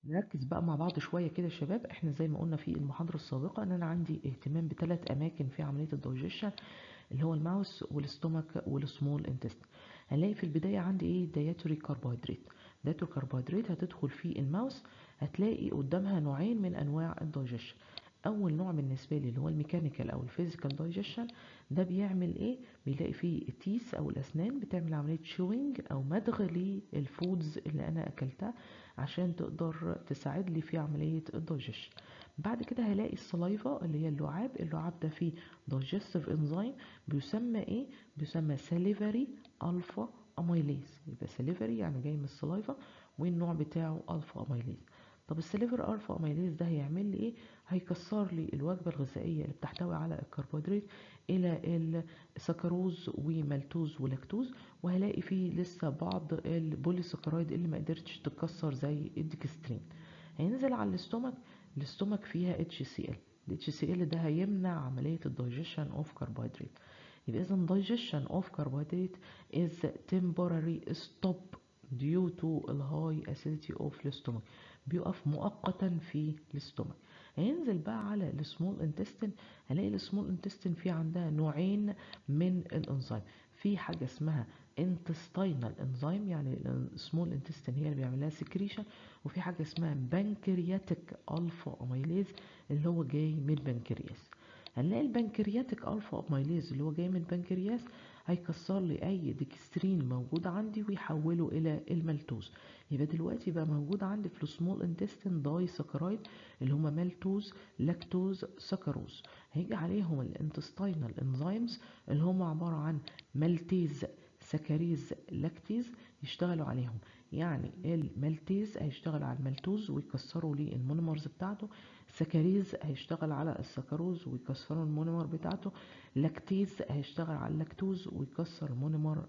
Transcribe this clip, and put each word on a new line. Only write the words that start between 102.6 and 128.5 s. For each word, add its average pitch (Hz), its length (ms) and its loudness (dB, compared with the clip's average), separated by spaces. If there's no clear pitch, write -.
يبقى 143 160 4
دلوقتي 165 440 0
بقى 160 160 2
موجود 151 360 2
عندي 196 260 0
في - 140 -6
السمول 170 400 0
انتستين 175 600 0
داي 160 240 2
سكرايد 165 540 -2
اللي 135 120 4
هما 151 160 4
مالتوز، 180 640 0
لاكتوز، 180 640 2
سكروز. - 640 -4
هيجي 170 220 0
عليهم 170 460 2
الانتستينال 156 1000 -2
انزيمز 165 600 0
اللي 147 140 4
هما 185 280 4
عباره 165 260 0
عن 151 220 2
مالتيز، 170 720 4
سكريز، 156 720 0
لاكتيز 190 640 -2
يشتغلوا 165 440 0
عليهم. 123 320 0
يعني 147 380 0
المالتيز 165 920 0
هيشتغل 151 440 -2
على 131 160 -2
المالتوز 180 520 0
ويكسروا 147 640 -2
لي 147 160 0
المونيمرز 151 540 0
بتاعته، 202 420 -4
سكريز 175 760 4
هيشتغل 156 500 -2
على 147 260 0
السكروز 165 720 -2
ويكسروا 131 560 -2
المونيمر 160 420 2
بتاعته، 165 460 -2
لاكتيز 185 720 2
هيشتغل 147 480 0
على 156 180 0
اللاكتوز 185 540 0
ويكسر 147 640 -4